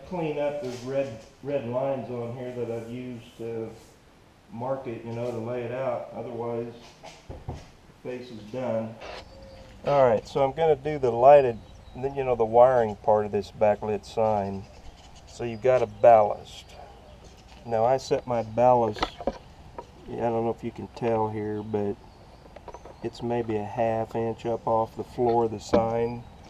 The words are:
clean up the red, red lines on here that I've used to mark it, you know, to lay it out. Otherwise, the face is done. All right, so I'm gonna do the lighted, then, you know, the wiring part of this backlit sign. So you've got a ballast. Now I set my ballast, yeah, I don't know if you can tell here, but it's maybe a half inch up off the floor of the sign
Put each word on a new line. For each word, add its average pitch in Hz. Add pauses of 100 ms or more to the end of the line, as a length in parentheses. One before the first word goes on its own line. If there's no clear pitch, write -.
clean 156
up 147
the 127 (160)
red, 131 (240)
red 131
lines 127
on 120
here 123
that 117
I've 117
used 123
to 113 (840)
mark 127
it, 113
you 117
know, 120
to 113
lay 120
it 113
out. 127
Otherwise, 117 (760)
the - (500)
face 123
is 107 (120)
done. 113 (920)
All 139
right, 107
so 139
I'm 135
gonna 156
do 147
the 127
lighted, 123 (380)
then, 135
you 135
know, 127
the 113
wiring 117
part 107
of 101
this 101
backlit 104
sign. 101 (640)
So -
you've 113
got 127
a 113
ballast. 107 (1000)
Now 113
I 131
set -
my 117
ballast, 113 (1080)
yeah, 120
I -
don't 113
know 113
if -
you 117
can 101
tell 113
here, 107
but 104 (1080)
it's -
maybe 117
a 104
half 113
inch 113
up 117
off 113
the 107
floor 117
of 107
the 104
sign 117 (260)